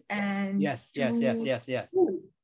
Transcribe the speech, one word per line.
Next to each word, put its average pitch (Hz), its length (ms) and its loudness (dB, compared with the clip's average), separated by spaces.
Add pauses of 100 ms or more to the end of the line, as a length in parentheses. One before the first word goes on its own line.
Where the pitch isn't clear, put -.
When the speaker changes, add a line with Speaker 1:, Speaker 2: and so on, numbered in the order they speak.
Speaker 1:
and 202 500 -2
Speaker 2:
Yes, - 360 -2
yes, 120 240 2
yes, 117 200 2
Speaker 1:
to 113 60 -4
Speaker 2:
yes, 123 220 -2
yes. 123 240 -2
Speaker 1:
who? 330 320 2 (200)